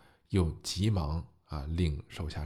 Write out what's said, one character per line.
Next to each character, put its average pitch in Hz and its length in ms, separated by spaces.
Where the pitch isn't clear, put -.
又 85 200
急 98 260
忙， 82 340
啊， 73 240
令 80 400
手 - 200
下 76 180